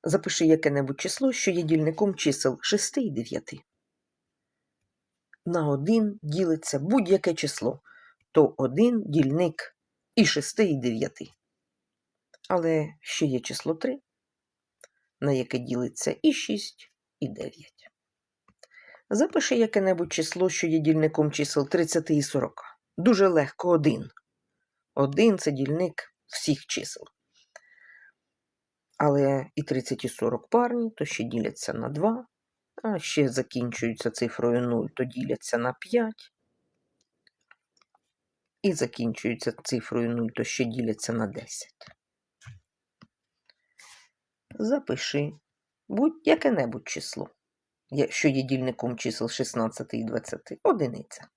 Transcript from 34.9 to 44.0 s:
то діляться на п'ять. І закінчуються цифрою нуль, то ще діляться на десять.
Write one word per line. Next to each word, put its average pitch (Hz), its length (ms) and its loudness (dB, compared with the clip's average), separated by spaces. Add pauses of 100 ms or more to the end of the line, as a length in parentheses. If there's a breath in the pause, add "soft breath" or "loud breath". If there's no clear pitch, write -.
то 131 80 -2
діляться 123 540 -4
на 123 160 -2
п'ять. - 600 -4 (2250)
І 196 120 2
закінчуються 117 800 -4 (100)
цифрою 120 460 -2
нуль, 117 260 -2
то 117 80 -2
ще - 220 -2
діляться 113 480 -4
на 110 140 -2
десять. - 580 -14 (2750 soft breath)